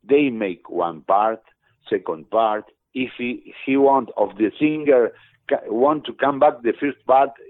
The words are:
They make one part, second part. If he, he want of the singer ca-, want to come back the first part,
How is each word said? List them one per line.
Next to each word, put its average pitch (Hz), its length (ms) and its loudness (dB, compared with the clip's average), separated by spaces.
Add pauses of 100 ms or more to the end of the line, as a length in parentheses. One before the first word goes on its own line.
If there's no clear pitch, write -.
They 143 220 2
make 104 400 -6
one 85 300 -4
part, 107 420 0 (480)
second 87 400 -6
part. 107 360 0 (280)
If 127 240 -6
he, 123 340 -10 (140)
he 135 100 0
want 135 400 2
of 101 200 -2
the 107 200 0
singer 147 540 2 (380)
ca-, - 180 -4
want 135 380 0
to 117 80 -10
come 135 260 -2
back 139 240 2
the 113 160 0
first 143 280 -6
part, 131 240 4 (200)